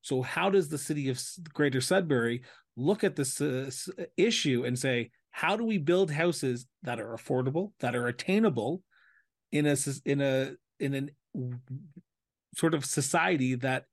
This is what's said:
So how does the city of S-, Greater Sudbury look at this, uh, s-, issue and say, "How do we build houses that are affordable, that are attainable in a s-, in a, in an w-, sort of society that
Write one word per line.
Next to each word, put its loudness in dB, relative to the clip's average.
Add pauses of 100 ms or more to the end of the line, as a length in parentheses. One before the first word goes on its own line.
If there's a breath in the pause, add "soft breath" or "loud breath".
So -2
how 0
does 4
the -4
city -2
of -2
S-, -10 (140)
Greater 2
Sudbury 2 (320 loud breath)
look 0
at 0
this, -2
uh, -2
s-, -10 (260)
issue 2
and -2
say, 0 (220)
"How 0
do -2
we 2
build 4
houses 0 (160)
that -4
are -8
affordable, -2
that -2
are 0
attainable 0 (680 soft breath)
in 2
a 4
s-, -2
in 2
a, 2 (240)
in 0
an -4 (240)
w-, -6 (960)
sort 2
of -2
society 0
that -2